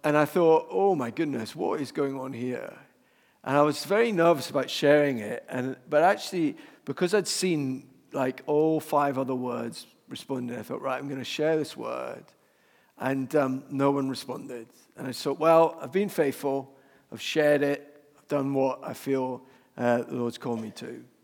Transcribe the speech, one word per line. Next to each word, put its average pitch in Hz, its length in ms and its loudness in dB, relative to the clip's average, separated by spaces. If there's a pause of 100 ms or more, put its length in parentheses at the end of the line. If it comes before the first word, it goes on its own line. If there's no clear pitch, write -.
and 151 120 2
I 151 100 6
thought, 160 440 4
"Oh 190 240 2
my 127 160 -2
goodness, 127 460 -6
what 160 260 -4
is 131 100 -8
going 135 280 -4
on 131 120 -10
here?" 123 460 -8 (680)
And 135 120 0
I 147 60 6
was 147 240 2
very 226 260 2
nervous 165 380 4
about 131 220 -2
sharing 143 480 4
it. 107 280 -8
And, 127 300 -6 (100)
but 151 140 4
actually, 180 560 2 (260)
because 170 300 -2
I'd 202 140 2
seen, 143 600 -2 (240)
like, 131 360 -2
all 156 320 2
five 143 400 0
other 131 160 -2
words 120 500 -6 (240)
responding, 123 480 -8
I 107 60 -10
thought, - 180 -10
"Right, 131 160 -4
I'm 139 100 -10
gonna 135 160 -8
share 156 320 0
this 151 220 -4
word." 127 460 -8 (760)
And, 135 380 -4
um, 135 340 2
no 139 220 2
one 139 180 0
responded. 123 580 -10 (300)
And 131 100 -8
I 131 40 -6
thought, 139 280 -4
"Well, 165 400 6
I've 135 120 -12
been 196 180 0
faithful. 139 680 -2 (360)
I've 113 100 -12
shared 147 400 2
it. - 420 -4 (140)
I've - 100 -20
done 139 260 -2
what 131 300 0
I - 100 -8
feel, 131 500 -4 (340)
uh, 120 240 2
the - 140 -8
Lord's 120 240 -4
called 117 220 -4
me 110 100 -10
to." 123 340 -14 (180)